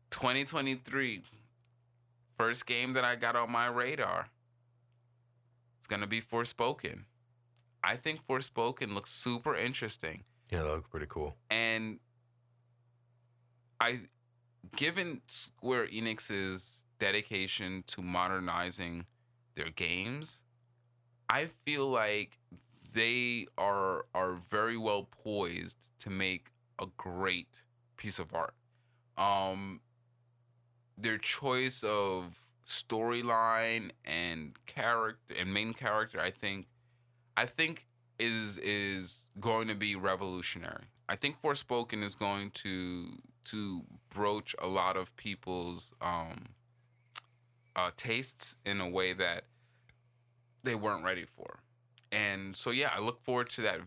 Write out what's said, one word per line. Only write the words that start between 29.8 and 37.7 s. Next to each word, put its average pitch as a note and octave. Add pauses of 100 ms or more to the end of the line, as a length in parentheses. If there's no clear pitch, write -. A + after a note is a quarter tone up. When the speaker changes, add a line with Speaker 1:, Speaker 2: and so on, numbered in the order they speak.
Speaker 1:
their A2
choice B2+
of F#2+ (280)
storyline A2+ (120)
and D#2+
character A2+
and F#2
main A2
character, A2
I F2+
think, G2 (680)
I A#2+
think D#3+ (320)